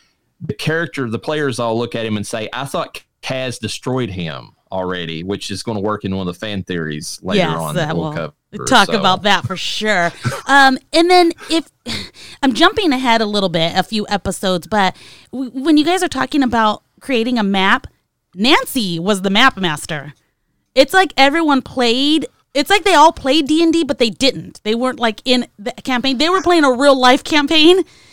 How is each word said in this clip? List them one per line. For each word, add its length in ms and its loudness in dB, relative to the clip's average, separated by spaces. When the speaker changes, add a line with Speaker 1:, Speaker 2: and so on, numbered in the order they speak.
Speaker 1:
the 140 -8
character, 540 -4
the 120 -6
players 400 -4
all 180 -2
look 160 -4
at 100 -4
him 120 -2
and 100 -6
say, 260 -8
"I 120 -8
thought 380 -8
Kaz 380 -8
destroyed 500 -6
him 420 -10
already," 500 -6
which 280 -8
is 120 -8
gonna 180 -6
work 240 -4
in 120 -4
one 100 -6
of 80 -6
the 40 -18
fan 240 -8
theories 600 -8
later 200 -2
Speaker 2:
Yes, 140 -2
Speaker 1:
on 180 -6
Speaker 2:
that 140 -4
Speaker 1:
that 80 -4
we'll 100 -4
Speaker 2:
will. 60 -8
Speaker 1:
cover. 220 -8
Speaker 2:
Talk 220 4
Speaker 1:
so. 100 -2
Speaker 2:
about 240 0
that 220 0
for 120 -6
sure. 540 -2
Um, 300 6
and 180 4
then 220 6
if, 200 -2
<sighs> 560 -12
I'm 100 2
jumping 400 2
ahead 280 2
a 60 0
little 220 -2
bit, 280 0
a 60 2
few 260 -4
episodes, 580 -4
but 300 0
w-, 180 -8
when 260 2
you 80 4
guys 180 0
are 60 -2
talking 340 -2
about 400 0
creating 380 -2
a 60 0
map, 420 2
Nancy 640 0
was 240 0
the 80 -2
map 260 4
master. 580 -6
It's 180 4
like 240 2
everyone 460 2
played, 640 0
it's 160 0
like 140 4
they 100 4
all 180 8
played 340 0
D 160 2
and 100 4
D, 120 2
but 140 -4
they 120 2
didn't. 540 -4
They 100 -2
weren't, 240 -4
like, 260 -4
in 220 0
the 140 -10
campaign. 460 -4
They 100 0
were 140 0
playing 220 4
a 80 4
real 260 4
life 240 4
campaign. 600 4